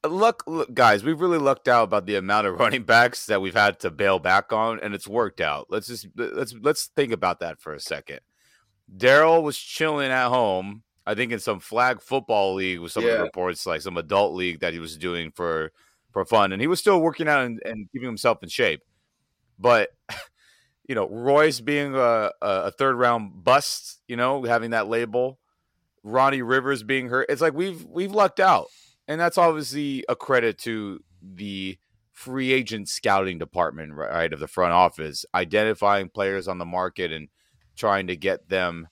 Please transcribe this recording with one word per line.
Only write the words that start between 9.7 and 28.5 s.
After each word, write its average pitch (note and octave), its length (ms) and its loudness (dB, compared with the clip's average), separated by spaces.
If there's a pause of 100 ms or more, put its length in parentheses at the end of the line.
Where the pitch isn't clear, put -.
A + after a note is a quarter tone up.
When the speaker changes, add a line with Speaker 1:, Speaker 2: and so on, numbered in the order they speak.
Speaker 1:
at B2+ 180 2
home, G#2 560 0 (220)
I G#2+ 80 -2
think A#2 180 -4
in A2 60 -4
some G2 220 -4
flag B2 400 0
football G#2 540 0
league F#2 260 -4
with E2+ 120 -12
some A2 120 -2
of A#2 60 2
the - 60 2
Speaker 2:
Yeah. F2 60 0
Speaker 1:
reports, F2+ 440 -4
like, D#2+ 160 -4
some F2+ 140 -8
adult E2+ 380 0
league F2+ 260 -4
that E2+ 120 -4
he E2+ 60 -8
was D#2+ 180 -12
doing E2+ 360 -6
for, D#2+ 400 -4 (400)
for G2 120 -2
fun. G2+ 280 4
And F#2+ 100 -6
he C#3 60 -2
was F3 120 0
still F#3+ 200 4
working E3 280 -2
out C#3+ 160 2
and, A#2 200 -8
and G#2+ 280 -10
keeping B2+ 160 -10
himself A2+ 340 0
in F2+ 60 -16
shape. F2+ 320 0 (800)
But, A2+ 320 4 (180)
<laughs> - 800 -20
you C3+ 60 -6
know, G#2 140 0
Royce C3+ 520 2
being C#3+ 340 -2
a, C3+ 60 0
a, A2+ 320 2 (100)
a F#2+ 280 -2
third C3+ 260 0
round A2+ 480 0
bust, - 640 2
you B2 100 -10
know, C3 280 0
having A#2 260 0
that A2 180 0
label, A#2+ 500 -2 (640)
Ronnie C3 400 2
Rivers B2+ 400 0
being B2+ 260 -4
hurt. B2+ 200 0
It's C#3 120 0
like D#3 140 2
we've, E3+ 300 -6
we've F#3 280 -6
lucked G3+ 280 2
out. E3+ 260 4 (420)